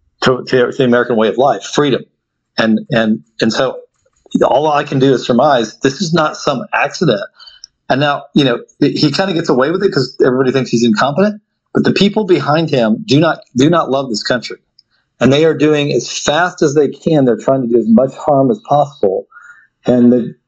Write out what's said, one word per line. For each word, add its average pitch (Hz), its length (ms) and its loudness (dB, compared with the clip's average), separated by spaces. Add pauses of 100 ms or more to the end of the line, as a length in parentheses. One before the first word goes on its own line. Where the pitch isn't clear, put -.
(220)
to, 127 220 0
to, 123 260 0
to - 60 -10
the 135 80 0
American 120 320 2
way 110 120 2
of 113 100 -4
life, 123 260 0
freedom. 143 400 -2 (540)
And, 110 220 0 (100)
and, 113 340 -2 (160)
and 113 120 -2
so 131 280 -4 (640)
all 147 240 2
I 147 140 0
can 143 140 -4
do 135 140 4
is 120 140 -2
surmise 127 540 0
this 135 200 -2
is 165 140 -2
not 156 220 0
some 131 260 -4 (100)
accident. 123 480 -2 (680)
And 131 100 0
now, 143 240 -2 (100)
you 139 100 4
know, 120 180 -2 (180)
he 147 300 0
kinda 190 240 -2
gets - 160 -4
away 135 200 2
with 180 120 -2
it 196 100 0
'cause 135 320 -6
everybody 127 260 0
thinks 127 200 -2
he's 117 140 0
incompetent, 139 580 0 (320)
but - 100 0
the - 80 0
people 202 320 0
behind 156 460 0
him 117 340 0
do 131 160 2
not, 160 200 0 (160)
do 135 120 4
not 165 220 0
love 135 180 -4
this 107 140 -6
country. - 340 -6 (640)
And 123 100 4
they 147 140 4
are 160 80 2
doing 147 400 0
as 120 180 -4
fast 170 520 -2
as 143 120 0
they 147 140 2
can. 151 380 0
They're 117 100 2
trying 135 240 0
to 120 80 -4
do 120 100 2
as 110 100 -2
much 127 260 4
harm 139 360 0
as 104 160 -2
possible. 143 600 0 (580)
And 120 260 4
they, 123 240 0 (140)